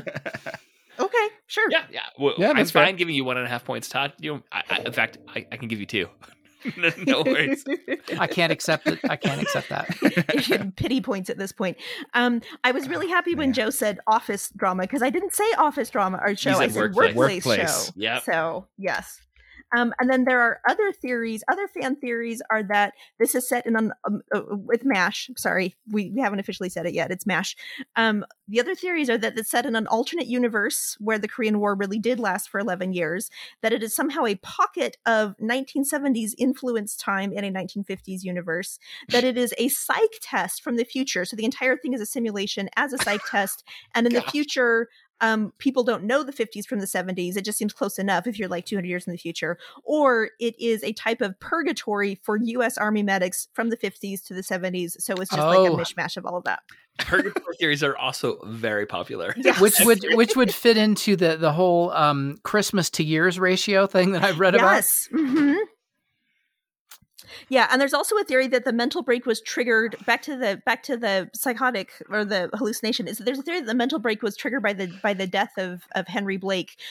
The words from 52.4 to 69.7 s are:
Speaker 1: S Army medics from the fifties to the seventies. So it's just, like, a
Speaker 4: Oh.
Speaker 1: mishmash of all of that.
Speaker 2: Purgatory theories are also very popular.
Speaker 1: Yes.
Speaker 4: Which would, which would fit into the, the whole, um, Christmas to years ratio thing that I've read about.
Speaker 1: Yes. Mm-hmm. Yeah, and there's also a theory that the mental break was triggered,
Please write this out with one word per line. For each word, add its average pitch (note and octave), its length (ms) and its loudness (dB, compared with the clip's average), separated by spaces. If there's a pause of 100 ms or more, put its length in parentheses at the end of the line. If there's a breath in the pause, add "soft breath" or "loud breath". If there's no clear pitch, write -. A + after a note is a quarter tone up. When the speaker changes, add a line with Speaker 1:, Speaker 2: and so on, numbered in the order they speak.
Speaker 1:
S A3 140 0
Army G#3+ 280 2
medics F#3+ 500 -2
from A#3 160 -2
the A3+ 60 -2
fifties G3 460 -6
to - 120 -14
the F#3 80 -6
seventies. F3+ 560 -4
So - 160 -4
it's F#3 160 -4
just, F3+ 100 0
like, E3 180 6 (120)
a - 20 4
Speaker 4:
Oh. D3+ 40 4
Speaker 1:
mishmash E3+ 400 -4
of F#3 100 -10
all F3 100 -4
of F3 80 -6
that. G2 160 -4 (380 soft breath)
Speaker 2:
Purgatory B3+ 600 -2
theories D3+ 240 2
are C#3 120 0
also C3 500 -4
very A2 380 -2
popular. F2+ 520 -6
Speaker 1:
Yes. A#3 240 4
Speaker 4:
Which G#3 240 8
would, A3+ 200 6 (100)
which A3+ 200 6
would B3 180 4
fit A3+ 240 6
into G#3+ 380 4
the, E3 220 4
the D#3+ 160 2
whole, F3 400 4
um, D3 500 2
Christmas G3 480 2
to - 140 -2
years D#3+ 340 4
ratio F#3 480 4
thing F#3 260 4
that F3+ 120 2
I've F3+ 160 2
read F#3 160 6
about. G3+ 180 8
Speaker 1:
Yes. - 400 0
Mm-hmm. C#4+ 400 4 (1900 loud breath)
Yeah, B3+ 220 4
and B3+ 100 4
there's C#4 140 4
also E4 220 2
a - 80 2
theory C4 240 4
that B3 160 2
the C4 80 0
mental A#3+ 300 0
break A#3+ 240 0
was A3 140 0
triggered, A#3 560 0 (100)